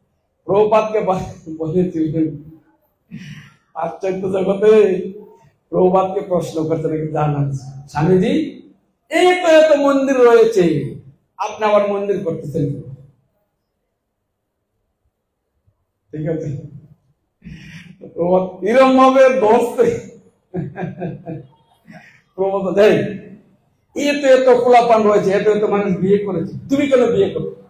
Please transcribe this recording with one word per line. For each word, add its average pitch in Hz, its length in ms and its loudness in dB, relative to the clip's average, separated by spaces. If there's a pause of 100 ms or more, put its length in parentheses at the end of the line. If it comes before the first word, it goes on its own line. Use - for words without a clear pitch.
(460)
প্রভুপাদকে 214 540 0
বল-, 170 580 -6
বলেছিলেন, 160 840 -2 (1300)
পাশ্চাত্য 185 580 -6
জগতে 196 800 2 (560)
প্রভুপাদকে 185 520 0
প্রশ্ন 165 460 -4
করতে 156 200 -4
নাকি 156 240 -4
জানা 147 280 -2
আছে, - 500 -8
"স্বামীজি, - 720 0 (480)
এই 359 320 2
তো 349 60 0
এত 311 300 6
মন্দির 277 400 0
রয়েছে, 208 800 2 (420)
আপনি 208 280 -6
আবার 208 220 2
মন্দির 202 360 -4
করতেছেন 156 500 -6
কেন?" - 220 -14 (3250)
ঠিক 156 180 -8
আছে, 156 380 -8 (1400)
প্রভুপাদ 185 560 -2
এরম 262 340 4
ভাবে 262 420 4
দোষ, 233 400 2 (2500)
প্রভুপাদ, 190 440 -4
"এই, 202 200 4 (960)
এ 285 260 -2
তো 285 60 0
এত 262 360 4
পোলাপান 233 400 4
রয়েছে, 202 280 2
এত 196 160 0
এত 208 160 0
মানুষ 196 340 -2
বিয়ে 196 280 0
করেছে, 175 280 -6 (160)
তুমি 277 180 0
কেন 240 240 2
বিয়ে 196 180 0
করো? - 260 -8 (140)